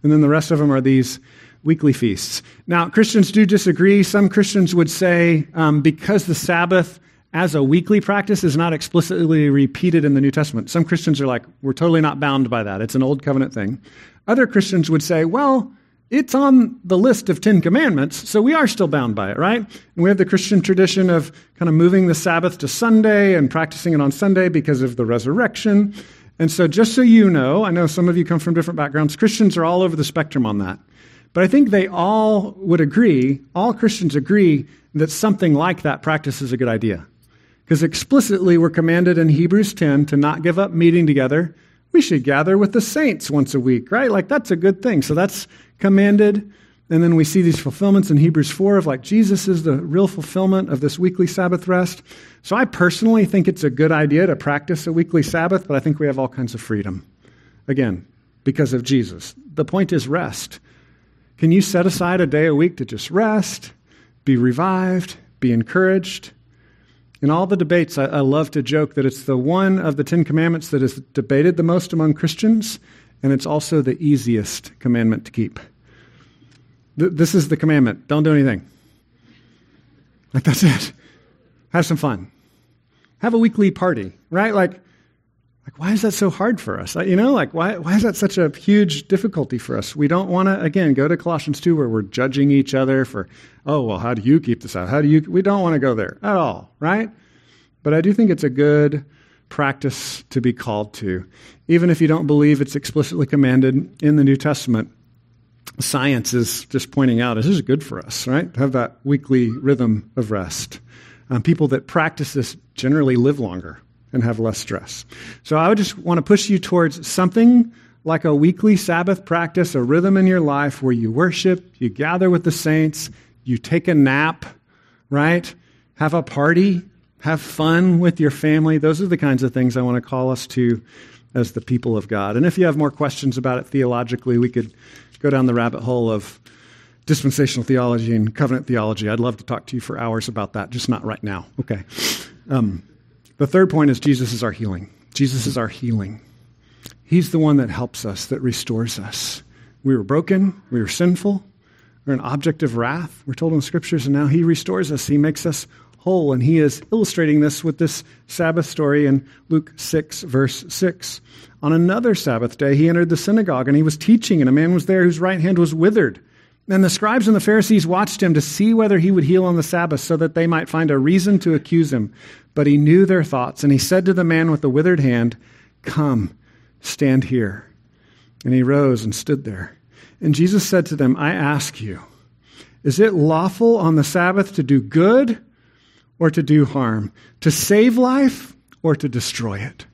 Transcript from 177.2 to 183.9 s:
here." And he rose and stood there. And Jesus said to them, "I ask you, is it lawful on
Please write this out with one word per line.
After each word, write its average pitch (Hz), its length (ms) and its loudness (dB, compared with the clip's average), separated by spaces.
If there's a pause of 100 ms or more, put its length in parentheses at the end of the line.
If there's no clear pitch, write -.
here." 110 400 -4 (800)
And 120 80 0
he 127 100 2
rose 135 420 0
and 107 100 -6
stood - 300 -6
there. 92 340 -14 (420)
And 156 140 0
Jesus 180 320 2
said 180 200 0
to 151 100 -8
them, 135 200 0
"I 151 180 -4
ask 147 480 -4
you, 101 180 -12 (840)
is 143 180 0
it 214 140 4
lawful 185 640 2
on 165 200 2